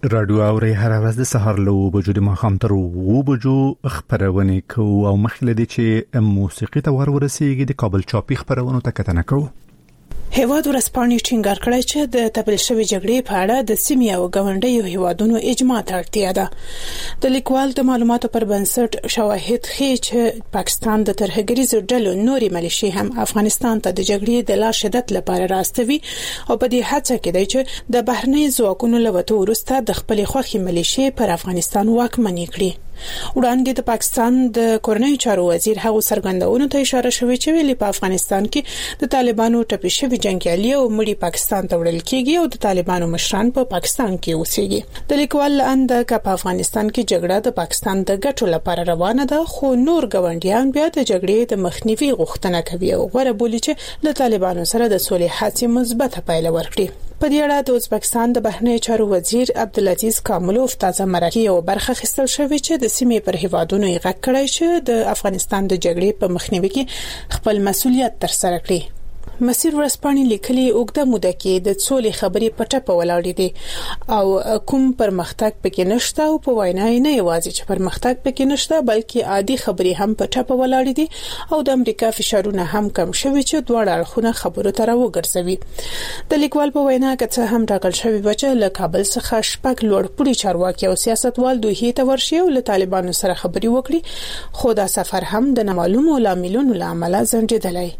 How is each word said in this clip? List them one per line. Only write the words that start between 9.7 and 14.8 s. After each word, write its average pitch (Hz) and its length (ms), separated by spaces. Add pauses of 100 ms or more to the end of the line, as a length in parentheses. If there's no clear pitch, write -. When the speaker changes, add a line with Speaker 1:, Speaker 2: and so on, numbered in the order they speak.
Speaker 2:
هیواد 269 320
ورځپاڼې 240 520 (100)
ټینګار 202 340
کړی 247 280
چې - 80 (160)
د 233 200
تپل 214 200 (100)
شوې 220 260
جګړې 208 280 (100)
په 208 140
اړه 208 140 (120)
د 214 160
سیمې 254 320
او 180 180
ګاونډیو 196 560